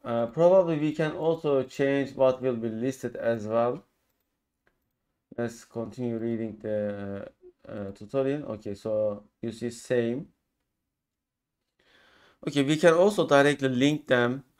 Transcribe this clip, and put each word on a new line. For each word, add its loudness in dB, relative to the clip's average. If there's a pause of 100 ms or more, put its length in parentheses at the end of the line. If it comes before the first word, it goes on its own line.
Uh, -2
probably 4
we 0
can -2
also 0
change -2
what 2
will 0
be -6
listed -6
as -2
well. 0 (1500)
Let's -8
continue -6
reading -4
the, -6 (380)
uh, -10
tutorial. -4 (120)
Okay, -10
so -2 (180)
you -6
see -8
same. -2 (2250)
Okay, 0
we 2
can 6
also 4
directly 4
link 0
them, 2 (160)